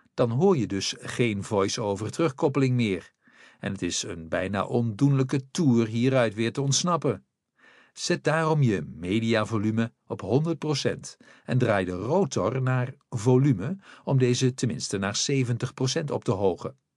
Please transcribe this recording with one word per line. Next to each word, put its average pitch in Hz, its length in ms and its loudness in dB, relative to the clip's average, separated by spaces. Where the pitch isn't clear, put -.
dan 123 160 0
hoor 170 260 4
je 110 100 0
dus 98 320 -4
geen 107 460 -2
voice-over 104 640 -2
terugkoppeling 139 640 0
meer. 104 380 0
En 101 140 -6
het 95 100 -8
is 85 200 -2
een 82 260 -10
bijna 95 360 -2
ondoenlijke 131 880 0
toer 120 360 4
hieruit 117 480 2
weer 113 180 0
te - 80 -4
ontsnappen. 139 640 0
Zet - 320 -4
daarom 156 380 2
je 101 200 2
mediavolume 107 1080 0
op 107 140 -8
honderd 143 380 0
procent 139 580 -4
en - 140 0
draai 107 260 2
de 90 80 -4
rotor 120 680 -2
naar 127 320 -2
volume 127 680 4
om 139 140 2
deze 127 360 2
tenminste 104 440 -4
naar 98 180 -2
zeventig 123 580 -2
procent 139 360 -2
op - 140 -4
te - 60 0
hogen. 95 480 -2